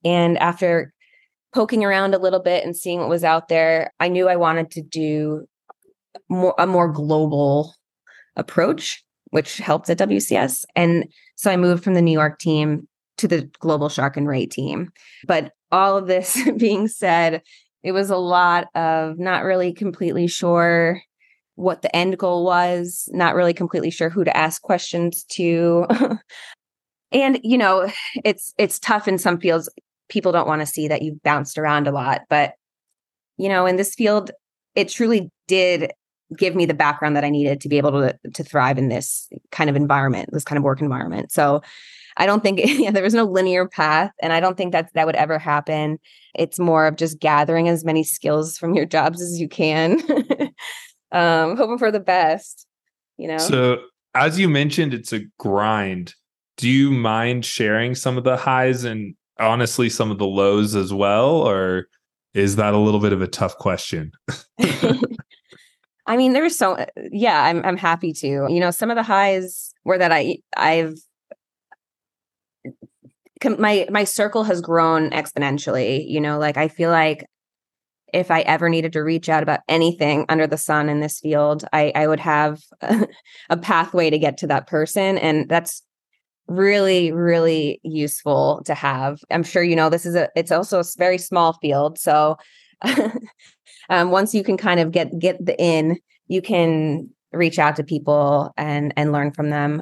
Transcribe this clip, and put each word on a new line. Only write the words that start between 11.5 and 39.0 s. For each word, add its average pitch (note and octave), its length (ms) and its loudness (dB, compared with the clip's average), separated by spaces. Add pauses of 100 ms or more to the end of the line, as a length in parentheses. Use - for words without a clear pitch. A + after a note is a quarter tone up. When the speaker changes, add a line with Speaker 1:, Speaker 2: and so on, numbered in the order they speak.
Speaker 1:
moved F3 260 2
from F#3+ 120 0
the F3 80 4
New E3 100 4
York D3+ 280 0
team D3+ 500 -2 (300)
to G3 100 0
the C#3+ 200 -2 (100)
global D3+ 280 -2
shark C#3 300 -4
and C#3+ 100 -2
ray C3+ 200 -2
team. C#3 440 -8 (340)
But D#3 280 -2 (180)
all F#3+ 240 2
of F#3+ 120 -2
this F#3 300 0 (140)
<laughs> - 60 -4
being G#3+ 320 2
said, E3+ 520 0 (420)
it F#3 100 -4
was G3 160 0
a F#3+ 80 0
lot F3 580 2
of D#3+ 420 -2
not F3+ 280 -2
really F#3 260 0
completely F3 560 -2
sure E3+ 720 2 (520)
what F3 300 -4
the - 120 -4
end F3+ 220 0
goal F3 260 0
was, F3 680 0
not F3 200 0
really F3 200 2
completely E3+ 380 -4
sure E3 180 -2
who F3 160 0
to - 100 0
ask D#3 260 0
questions F3 680 -2
to. E3+ 600 2
<laughs> A#3 300 0 (920)
And, C4+ 320 2
you A#3+ 140 2
know, F#3+ 320 2 (360)
it's, - 320 -2
it's G#3 200 0
tough G#3 300 -2
in F#3+ 100 0
some F3 220 0
fields. E3 300 0 (400)
People F#3 240 0
don't E3+ 140 2
wanna D3+ 180 -2
see D3+ 220 -6
that D3+ 140 -2
you've D3+ 220 -10
bounced D3 340 -2
around D3 300 0
a C#3 40 -2
lot, C3+ 380 -2
but, D3 240 2 (840)
you F#3+ 120 -4
know, F#3 160 2
in F#3 120 2
this G3+ 180 -4
field, G#3 360 0 (440)
it G3+ 140 0
truly A3+ 420 0 (160)
did F3+ 440 2 (460)
give F3+ 180 0
me F3 100 2
the E3 80 0
background D3 420 0
that C#3+ 80 0
I D3 60 -2
needed C#3+ 320 0
to C#3+ 80 -10
be D3 80 2
able C#3+ 140 2
to, C#3 280 0 (140)
to D#3 100 -10
thrive C3+ 340 0
in C3 120 0
this - 400 -6 (220)